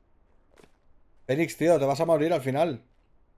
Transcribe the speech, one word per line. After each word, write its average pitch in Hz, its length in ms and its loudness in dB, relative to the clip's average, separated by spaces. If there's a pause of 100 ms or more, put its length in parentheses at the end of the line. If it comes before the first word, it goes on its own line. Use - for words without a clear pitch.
(1300)
Fénix, 143 300 -2
tío, 160 220 4
te 139 60 -2
vas 139 160 -2
a 160 60 -2
morir 160 260 2
al 156 80 -2
final. 135 420 -2 (560)